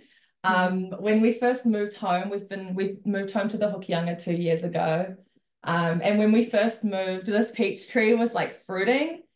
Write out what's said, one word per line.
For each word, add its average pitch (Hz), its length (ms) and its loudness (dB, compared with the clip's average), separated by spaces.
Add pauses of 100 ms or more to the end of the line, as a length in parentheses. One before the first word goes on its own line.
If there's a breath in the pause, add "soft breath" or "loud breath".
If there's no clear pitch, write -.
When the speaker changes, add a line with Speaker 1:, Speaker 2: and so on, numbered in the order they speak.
(460 loud breath)
Speaker 1:
Um, 185 440 2
Speaker 2:
Mm-hmm. 190 140 -10
Speaker 1:
when 214 180 4
we 226 100 6
first 247 340 0
moved 208 300 0
home, 190 340 -2
we've 202 200 -8
been, 190 260 -8
we 196 300 -2
moved 196 260 -2
home 208 180 0
to 214 80 -6
the 208 140 0
Hokianga 170 500 -4
two 175 120 -4
years 165 300 0
ago. 170 520 -2 (480)
Um, 170 400 0
and 208 160 2
when 214 140 6
we 233 100 6
first 226 400 0
moved, 190 440 -2
this 220 240 2
peach - 380 -2
tree 220 240 4
was, 233 200 2
like, - 320 -4
fruiting, 247 580 0 (120)